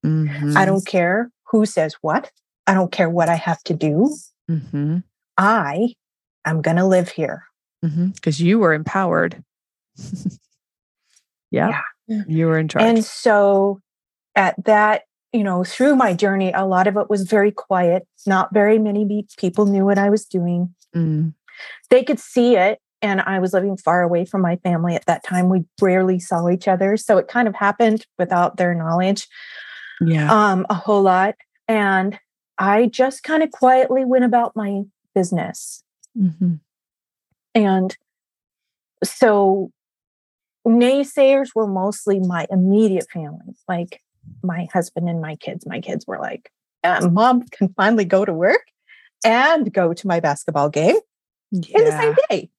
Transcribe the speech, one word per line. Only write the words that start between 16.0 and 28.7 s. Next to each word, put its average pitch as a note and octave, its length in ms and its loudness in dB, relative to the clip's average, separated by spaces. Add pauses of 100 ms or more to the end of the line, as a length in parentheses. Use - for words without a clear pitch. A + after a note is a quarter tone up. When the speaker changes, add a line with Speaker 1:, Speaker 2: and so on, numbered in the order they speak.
Speaker 2:
journey, F#3+ 400 0
a F#3+ 140 -2
lot F#3+ 220 2
of G3 80 -2
it G#3 120 -2
was G3+ 140 -2
very G3+ 300 2
quiet. F3+ 540 0 (200)
Not F#3+ 260 0
very G#3 260 4
many G#3+ 260 0
be-, G#3 240 -4 (100)
people F#3+ 280 0
knew G3 180 2
what G3+ 140 2
I G3+ 120 2
was G#3 160 0
doing. F3 480 -4 (200)
Speaker 1:
Mm. D#3+ 400 -2 (540)
Speaker 2:
They B3+ 160 4
could C#4 140 -2
see A#3+ 380 2
it. F#3+ 240 2 (220)
And G3 180 -2
I F#3+ 180 -2
was F#3 140 -2
living F#3+ 240 0
far F3+ 260 0
away F3 220 0
from G3 160 -4
my F3 160 0
family F3 400 -2
at - 100 -8
that - 160 -2
time. F3+ 260 0
We F#3 160 2 (160)
rarely F#3 380 2
saw F3 300 -2
each F3+ 180 -2
other. G3 300 0
So G#3 220 2
it - 100 -2
kind A#3+ 180 0
of G3+ 80 -4
happened G#3+ 500 0 (140)
without F3 380 0
their F3 180 0